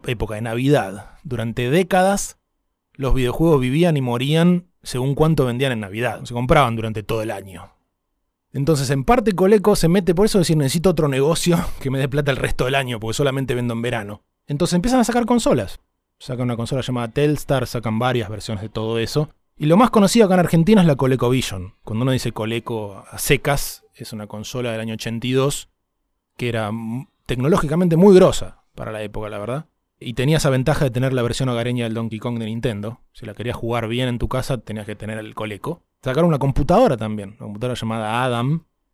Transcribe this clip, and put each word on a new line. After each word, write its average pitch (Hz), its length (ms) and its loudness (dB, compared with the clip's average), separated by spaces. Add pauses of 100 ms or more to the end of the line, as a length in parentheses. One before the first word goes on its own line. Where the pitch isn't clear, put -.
época 107 300 -6
de 107 60 -8
Navidad. 117 840 0
Durante 120 460 -4
décadas, 185 680 0 (540)
los 127 220 0
videojuegos 131 460 2
vivían 151 360 2
y 139 40 0
morían 151 680 2 (160)
según 131 320 -4
cuánto 151 280 4
vendían 127 280 -2
en 113 80 -4
Navidad. 107 440 -6
Se 123 80 -12
compraban 123 440 2
durante 110 260 -6
todo 110 180 -4
el 110 120 -6
año. 98 400 -14 (800)
Entonces, 139 380 0
en 135 140 -2
parte, 233 280 4
Coleco 196 420 4
se 165 140 2
mete 180 260 2
por 196 120 4
eso, 208 120 2
decir, 165 180 2
"Necesito 151 340 2
otro 151 180 2
negocio 156 500 2 (120)
<laughs> - 100 -8
que 131 100 -4
me 135 80 -2
dé 135 100 0
plata 139 220 -2
el 131 60 2
resto - 280 0
del 131 120 0
año, 123 240 -2
porque 110 160 -4
solamente 135 400 0
vendo 120 180 -2
en 117 80 -4
verano". 110 400 -6 (240)
Entonces 143 280 -2
empiezan 240 260 2
a 226 40 4
sacar 240 220 0
consolas. 220 540 0 (380)
Sacan 127 260 -6
una 123 120 -2
consola 117 240 -4
llamada 120 280 -4
Telstar, 143 580 0
sacan 110 320 -4
varias 123 300 0
versiones 107 340 -8
de 110 60 -10
todo 113 320 -4
eso. 147 300 -2 (260)
Y 151 100 -4
lo 165 100 6
más 240 140 6
conocido 214 340 6
acá 185 100 4
en 180 60 6
Argentina 170 400 6
es 170 60 6
la 143 100 4
ColecoVision. 123 800 0 (100)
Cuando 110 200 -4
uno 131 80 0
dice 127 200 -2
Coleco 110 800 -6
a 101 80 -16
secas, - 640 -2 (100)
es - 200 -16
una 104 120 -10
consola 113 460 -8
del 110 80 -6
año 113 140 -6
ochenta 113 320 -6
y 127 60 -2
dos, 135 360 -2 (720)
que 120 100 -4
era 113 200 -2
m-, 113 400 -8 (180)
tecnológicamente 160 720 2
muy 190 180 8
grosa 160 500 4 (100)
para 117 160 -12
la 107 120 -8
época, 107 260 -8
la 104 100 -10
verdad. 120 280 -8 (360)
Y 123 120 -8
tenía 143 240 2
esa 160 100 2
ventaja 135 380 2
de 123 40 0
tener 127 220 -2
la 131 80 0
versión 123 300 -2
hogareña 120 340 -2
del 113 80 -4
Donkey 113 260 -6
Kong 120 200 -6
de 113 80 -6
Nintendo. 113 560 -6 (100)
Si - 140 -18
la 104 80 -12
querías 117 220 -6
jugar 117 300 -4
bien 123 220 -2
en 120 100 -4
tu 113 100 -4
casa, 127 280 -4
tenías 107 300 -10
que 104 100 -10
tener 110 220 -10
el 107 160 -14
Coleco. 107 480 -10 (200)
Sacaron 143 260 2
una 147 100 2
computadora 147 580 4
también, 107 360 -6
una - 80 -20
computadora 113 380 -6
llamada 113 460 -2
Adam. 131 400 -2 (300)